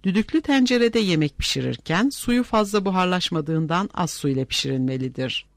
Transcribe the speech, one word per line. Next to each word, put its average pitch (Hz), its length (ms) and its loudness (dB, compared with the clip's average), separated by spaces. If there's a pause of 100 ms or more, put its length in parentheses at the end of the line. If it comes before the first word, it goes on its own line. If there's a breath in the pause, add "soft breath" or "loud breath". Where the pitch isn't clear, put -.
Düdüklü 214 380 0
tencerede 247 580 2
yemek 165 380 0
pişirirken 143 720 -2
suyu 247 340 0
fazla 208 420 0
buharlaşmadığından 170 1080 0
az 170 180 -2
su - 180 -4
ile 131 160 0
pişirilmelidir. 131 1000 -4 (120)